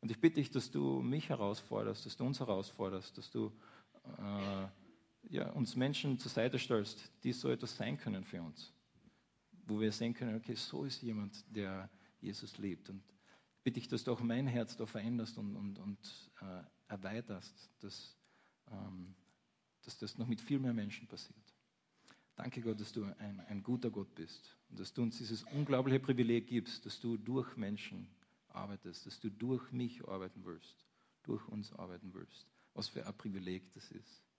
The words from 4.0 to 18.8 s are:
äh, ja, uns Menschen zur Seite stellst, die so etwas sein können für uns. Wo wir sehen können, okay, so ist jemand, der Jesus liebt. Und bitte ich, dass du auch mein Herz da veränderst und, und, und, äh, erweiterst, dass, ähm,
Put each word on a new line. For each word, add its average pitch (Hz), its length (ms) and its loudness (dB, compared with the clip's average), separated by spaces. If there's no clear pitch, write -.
äh, 101 480 -2
ja, - 220 0
uns 127 260 0
Menschen 135 420 4
zur 127 120 -2
Seite 123 280 4
stellst, - 540 2
die 127 100 2
so 135 180 2
etwas 120 260 0
sein 131 220 0
können 98 260 -2
für 90 180 -6
uns. - 300 -10
Wo 107 140 2
wir 110 140 6
sehen 117 200 2
können, 117 220 0
okay, 113 220 -2
so - 280 -2
ist 131 180 -4
jemand, 107 420 -2
der 95 340 -2
Jesus 101 380 -6
liebt. 95 320 -4
Und 95 100 -8
bitte 123 160 2
ich, 117 80 -6
dass 123 160 0
du 127 100 2
auch 117 80 2
mein 120 280 4
Herz 120 280 2
da 110 100 -2
veränderst 113 520 -2
und, 101 160 -2
und, 101 240 -4
und, - 520 -8
äh, 92 220 -8
erweiterst, 104 880 -6
dass, - 380 -12
ähm, 95 420 -8